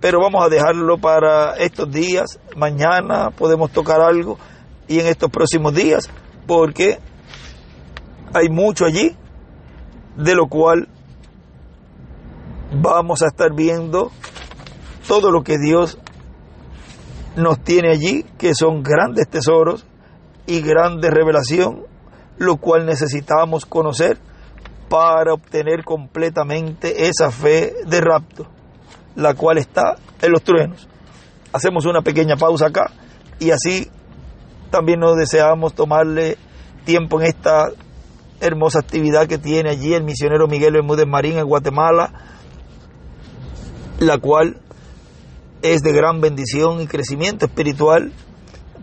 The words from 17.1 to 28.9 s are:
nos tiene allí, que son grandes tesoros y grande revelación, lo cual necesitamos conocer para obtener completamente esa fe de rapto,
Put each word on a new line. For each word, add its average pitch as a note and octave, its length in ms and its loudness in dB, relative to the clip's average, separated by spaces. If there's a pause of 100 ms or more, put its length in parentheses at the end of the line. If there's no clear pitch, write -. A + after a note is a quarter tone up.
nos E3 240 0
tiene E3+ 300 2
allí, E3+ 340 0 (140)
que E3 160 0
son D#3+ 280 0
grandes D3+ 460 0
tesoros E3 580 0 (600)
y E3+ 140 -2
grande D#3+ 500 0
revelación, D#3 720 0 (520)
lo F3+ 200 0
cual E3 280 2
necesitamos D#3 800 -2
conocer D#3+ 540 -2 (680)
para D#3+ 440 2
obtener D#3+ 520 -4
completamente D#3+ 1200 -4
esa D#3+ 220 0
fe D3+ 420 0 (140)
de E3+ 140 0
rapto, D#3+ 460 -2 (680)